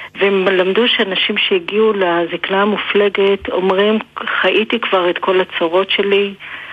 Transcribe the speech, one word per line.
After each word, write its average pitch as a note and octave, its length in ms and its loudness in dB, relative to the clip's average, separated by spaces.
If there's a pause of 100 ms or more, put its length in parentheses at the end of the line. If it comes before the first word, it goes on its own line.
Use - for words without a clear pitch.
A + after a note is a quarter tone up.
(200)
והם G3 280 2
למדו F#3+ 400 2
שאנשים G3+ 500 -2
שהגיעו G3+ 560 0
לזקנה F3 680 0
המופלגת G3+ 920 0
אומרים, F#3+ 480 2 (420)
"חייתי G#3+ 380 0
כבר F3+ 300 0
את F3 80 -2
כל F#3 240 0
הצרות F3+ 480 -2
שלי, G3+ 440 0 (400)